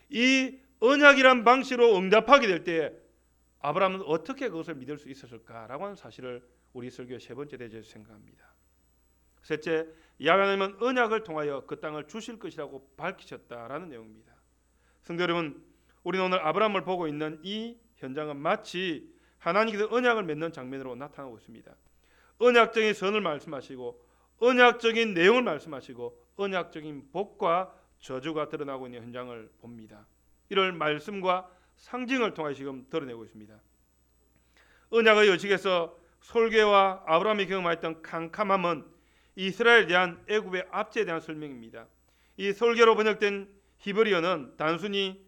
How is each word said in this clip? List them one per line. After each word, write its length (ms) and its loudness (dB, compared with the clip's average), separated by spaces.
이 480 0
언약이란 640 6
방식으로 520 6
응답하게 500 6
될 180 -2
때에 280 -2
아브라함은 420 0
어떻게 460 -4
그것을 260 -10
믿을 240 -12
수 100 -20
있었을까라고 760 -16
하는 120 -12
사실을 460 -14
우리 180 -12
설교의 300 -14
세 140 -18
번째 220 -14
대제에서 320 -16
생각합니다. 640 -20
셋째, 440 -6
야훼 180 4
하나님은 400 -2
언약을 440 -2
통하여 420 -6
그 140 -12
땅을 260 -10
주실 320 -14
것이라고 580 -14
밝히셨다라는 920 -12
내용입니다. 460 -20
성도 200 -6
여러분, 420 -2
우리는 220 -2
오늘 200 0
아브라함을 400 0
보고 240 -4
있는 340 -8
이 360 -10
현장은 400 -10
마치 760 -6
하나님께서 480 0
언약을 340 0
맺는 280 -6
장면으로 420 -12
나타나고 420 -16
있습니다. 380 -20
언약적인 560 4
선을 260 -2
말씀하시고 800 -8
언약적인 760 4
내용을 280 6
말씀하시고 800 -10
언약적인 760 -8
복과 640 -4
저주가 480 -8
드러나고 380 -10
있는 160 -16
현장을 480 -14
봅니다. 460 -20
이를 240 0
말씀과 760 -2
상징을 580 -4
통해 200 -6
지금 360 -12
드러내고 340 -8
있습니다. 300 -20
언약의 400 6
의식에서 680 0
솔개와 840 4
아브라함이 400 2
경험했던 560 -4
캄캄함은 800 -2
이스라엘에 520 4
대한 420 0
애굽의 420 -4
압제에 340 -4
대한 160 -4
설명입니다. 680 -14
이 160 -4
솔개로 420 4
번역된 540 0
히브리어는 800 0
단순히 720 -4